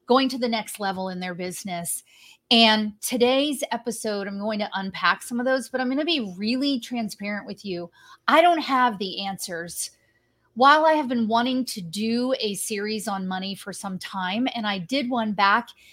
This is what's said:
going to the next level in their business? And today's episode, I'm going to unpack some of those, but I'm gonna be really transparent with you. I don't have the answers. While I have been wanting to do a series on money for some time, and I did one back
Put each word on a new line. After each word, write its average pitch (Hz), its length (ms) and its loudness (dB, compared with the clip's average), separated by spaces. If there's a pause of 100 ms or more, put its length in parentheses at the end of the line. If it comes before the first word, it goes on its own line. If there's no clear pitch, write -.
going 262 220 6
to 262 100 -4
the 240 80 0
next 226 320 -4
level 190 300 -2
in 185 120 -6
their 180 140 -6
business? 175 680 -6 (460)
And 214 500 6
today's 262 720 2
episode, 208 560 -6
I'm 202 100 -8
going 214 200 -4
to 208 160 -4
unpack 190 480 0
some 240 180 -4
of 247 60 -2
those, 262 240 0
but 247 100 -2
I'm 254 80 0
gonna 277 160 0
be 262 320 -2
really 254 420 0
transparent 208 680 -6
with 202 180 -14
you. 175 260 -8 (380)
I 294 140 8
don't 339 180 6
have 247 380 2
the 190 260 -6
answers. 175 680 -8 (640)
While 285 300 8
I 320 80 6
have 302 160 2
been 233 200 0
wanting 247 380 2
to - 140 -8
do 226 580 -2
a 214 160 -4
series 214 540 -4
on 190 180 -4
money 190 280 -6
for 190 180 -12
some 190 260 -8
time, 196 560 -4
and 226 120 -6
I 202 120 -2
did 247 300 -4
one 226 240 -2
back 202 360 4 (240)